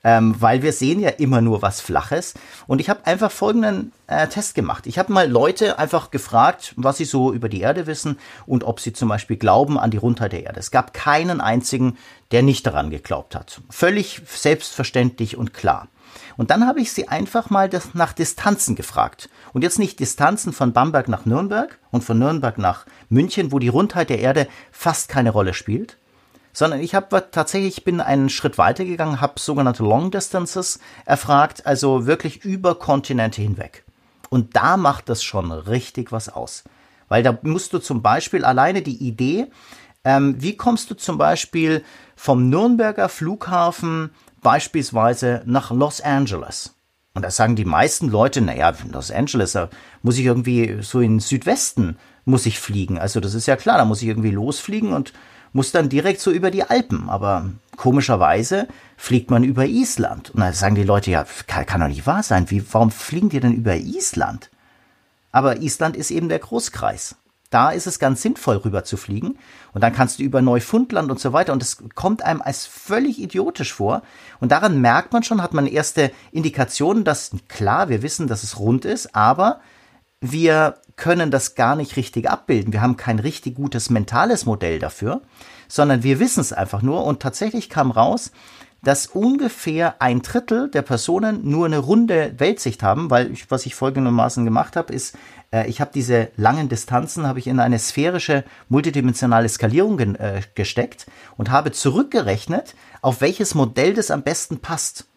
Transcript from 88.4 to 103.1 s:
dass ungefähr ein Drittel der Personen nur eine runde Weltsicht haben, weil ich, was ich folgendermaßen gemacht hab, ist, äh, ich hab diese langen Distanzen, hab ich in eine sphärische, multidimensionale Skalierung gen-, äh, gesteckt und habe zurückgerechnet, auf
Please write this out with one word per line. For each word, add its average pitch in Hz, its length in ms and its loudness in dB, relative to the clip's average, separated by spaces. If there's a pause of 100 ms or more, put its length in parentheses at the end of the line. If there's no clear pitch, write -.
dass 139 240 2
ungefähr 208 920 0
ein 123 220 2
Drittel 240 480 -2
der 143 140 -2
Personen 175 640 -2
nur 160 160 2
eine 156 140 2
runde 175 580 2
Weltsicht 160 460 -2
haben, 135 260 0
weil 123 220 2
ich, - 180 -14
was 127 160 -4
ich 127 80 -10
folgendermaßen 123 720 0
gemacht - 300 -2
hab, 165 160 -4
ist, - 260 -10 (340)
äh, 113 160 0
ich 117 140 -6
hab 143 100 -4
diese 120 460 0
langen 127 320 2
Distanzen, 127 560 -2
hab 131 120 -2
ich 127 100 -8
in 127 120 2
eine 117 200 4
sphärische, 151 640 0 (260)
multidimensionale 127 800 2
Skalierung 165 480 2
gen-, 104 180 0
äh, 98 260 -6 (120)
gesteckt - 540 -4 (280)
und 113 140 -4
habe 147 220 2
zurückgerechnet, 165 1040 -2 (260)
auf 127 200 -2